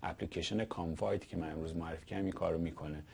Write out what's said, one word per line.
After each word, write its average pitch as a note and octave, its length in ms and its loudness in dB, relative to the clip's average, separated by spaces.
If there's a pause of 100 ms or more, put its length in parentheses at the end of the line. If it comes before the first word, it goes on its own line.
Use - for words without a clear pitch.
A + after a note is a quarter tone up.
اپلیکیشن G2+ 600 0
کانفایت F#2+ 640 0
که - 100 -2
من D#2+ 140 0
امروز D#2+ 240 -2
معرفی E2 300 -2
کردم G2 180 0
این F#2+ 100 2
کار F2 200 4
رو E2 60 4
می‌کنه D2+ 440 -2 (100)